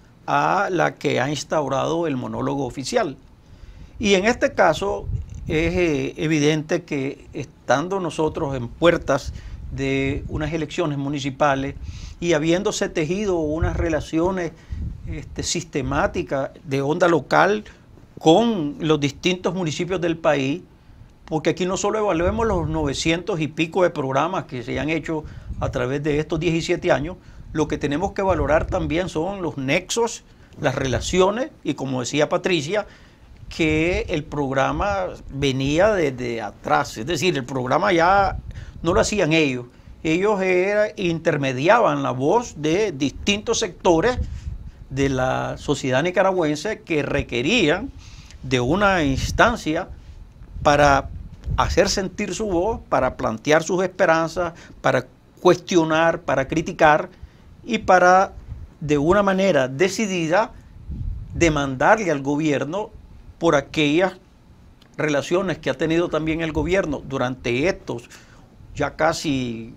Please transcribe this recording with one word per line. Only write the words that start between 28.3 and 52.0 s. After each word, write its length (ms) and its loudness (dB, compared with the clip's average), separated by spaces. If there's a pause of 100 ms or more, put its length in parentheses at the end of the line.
también 420 -2
son 340 -4
los 160 -4
nexos, 640 -2 (380)
las 140 0
relaciones, 760 0 (140)
y 100 -2
como 260 -4
decía 280 0
Patricia, 580 -2 (640)
que 600 0
el 160 -2
programa 840 0 (220)
venía 600 2
desde 480 -2
atrás, 560 -2
es 100 -6
decir, 300 0
el 80 -4
programa 480 0
ya 460 2 (440)
no 120 0
lo 60 4
hacían 320 0
ellos, 340 2 (360)
ellos 380 0
era, 560 2
intermediaban 1080 2
la 100 -2
voz 440 0
de 360 0
distintos 640 -2
sectores 600 2 (720)
de 180 0
la 500 -2
sociedad 440 0
nicaragüense 800 0
que 220 -2
requerían 880 0 (520)
de 180 0
una 440 2
instancia 840 0 (720)
para 480 6 (460)
hacer 320 2
sentir 460 -4